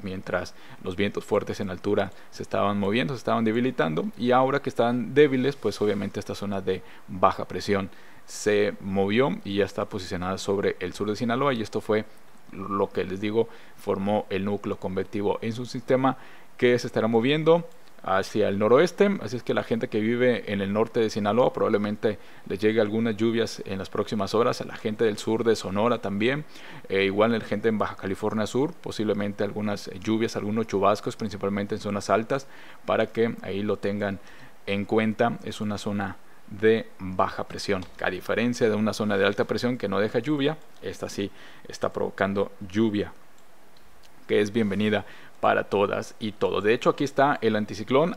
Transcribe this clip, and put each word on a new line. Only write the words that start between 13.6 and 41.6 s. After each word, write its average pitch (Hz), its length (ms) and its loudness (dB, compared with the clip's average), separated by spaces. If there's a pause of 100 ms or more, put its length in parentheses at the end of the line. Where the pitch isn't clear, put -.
formó 101 540 0
el 95 160 0
núcleo 101 320 -2
convectivo. 98 640 -2
Es 113 180 -4
un 127 60 -6
sistema 131 500 2 (400)
que 123 240 6
se 131 80 -6
estará 110 200 2
moviendo 151 600 4 (340)
hacia 98 460 2
el 98 120 0
noroeste, 175 640 6
así 113 140 -6
es 113 80 -6
que 131 100 0
la 113 100 0
gente 117 260 -2
que 110 100 0
vive 120 540 2
en 98 80 0
el 98 100 -2
norte 113 300 2
de 110 80 4
Sinaloa 107 420 4
probablemente 104 640 0 (300)
les 98 120 -4
llegue 107 200 4
algunas 110 380 2
lluvias 113 480 0
en 95 120 -6
las 92 120 -6
próximas 104 440 -2
horas, 117 280 2
a - 40 -6
la - 120 -12
gente 110 260 -2
del 104 140 2
sur 113 260 0
de 113 120 6
Sonora 104 420 0
también, 113 480 0 (420)
eh, 98 160 4
igual 104 300 6
la 110 80 0
gente 107 260 -2
en 107 100 2
Baja 98 200 -2
California 104 500 -2
Sur, 147 260 0
posiblemente 104 720 -2
algunas 104 460 -4 (100)
lluvias, 110 380 0
algunos 107 300 -2
chubascos, 101 500 2
principalmente 101 580 -4
en 98 60 -8
zonas 101 280 -4
altas, 113 380 2 (380)
para 107 220 2
que 113 340 0
ahí 98 220 -4
lo 104 140 0
tengan 101 420 -2 (460)
en 101 200 -2
cuenta. 110 580 2
Es - 160 -8
una 104 180 -2
zona 101 380 -4 (340)
de 107 380 4 (120)
baja 92 440 -2
presión, 98 400 -2 (180)
a 90 80 2
diferencia 110 600 0
de 107 60 2
una 107 180 2
zona 104 240 0
de 98 80 6
alta 101 180 4
presión 120 340 0
que 107 120 -4
no 98 100 0
deja 110 200 2
lluvia, 143 380 0 (240)
esta 92 280 -8
sí 101 220 -4 (360)